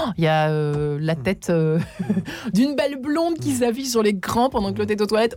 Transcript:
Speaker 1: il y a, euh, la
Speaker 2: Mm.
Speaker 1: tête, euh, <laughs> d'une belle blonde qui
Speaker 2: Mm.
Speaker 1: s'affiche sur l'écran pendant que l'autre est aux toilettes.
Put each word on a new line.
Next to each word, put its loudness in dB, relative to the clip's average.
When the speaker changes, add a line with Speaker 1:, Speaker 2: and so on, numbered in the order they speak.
Speaker 1:
il 0
y 4
a, 4
euh, 0
la -2
Speaker 2:
Mm. -6
Speaker 1:
tête, -4
euh, 2
<laughs> -4
d'une 2
belle -2
blonde 0
qui -2
Speaker 2:
Mm. -2
Speaker 1:
s'affiche 0
sur 2
l'écran 2
pendant -2
que -4
l'autre 0
est 0
aux 2
toilettes. 2